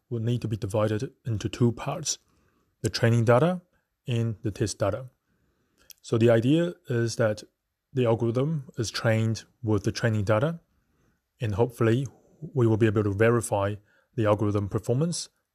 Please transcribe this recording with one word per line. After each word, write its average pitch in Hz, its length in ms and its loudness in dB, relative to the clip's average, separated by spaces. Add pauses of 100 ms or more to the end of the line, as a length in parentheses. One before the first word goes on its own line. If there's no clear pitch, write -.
will 120 100 -6
need 117 220 -4
to 110 80 -6
be 107 80 -4
divided 107 560 -2 (120)
into 110 220 -4
two 117 240 2
parts, 147 460 -8 (640)
the 113 80 -2
training 117 340 2
data 151 380 4 (440)
and 117 380 -4
the 110 80 -4
test - 260 -6
data. 110 280 -4 (960)
So - 160 -2
the 117 120 6
idea 143 440 2 (160)
is 117 260 -2
that 107 260 -2 (520)
the 127 120 0
algorithm 117 600 0 (120)
is 107 140 -4
trained 113 540 0 (180)
with 107 220 0
the 110 80 0
training 107 320 -2
data, 131 340 0 (800)
and 104 160 -4
hopefully 123 500 2 (480)
we 123 140 4
will 110 80 4
be 110 120 4
able 107 160 2
to 101 100 0
verify 104 640 2 (400)
the 110 100 0
algorithm 104 420 2
performance 131 640 -4 (260)